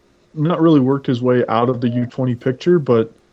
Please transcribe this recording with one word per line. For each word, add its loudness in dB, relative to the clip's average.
not -2
really 4
worked -2
his -2
way 2
out 0
of -4
the -2
U -4
twenty -4
picture, 0
but 0